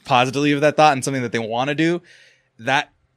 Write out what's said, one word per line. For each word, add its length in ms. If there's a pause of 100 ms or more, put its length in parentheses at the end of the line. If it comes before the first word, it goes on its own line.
positively 480
of 100
that 140
thought 180
and 120
something 180
that 80
they 80
wanna 360
do, 260 (560)
that 340 (260)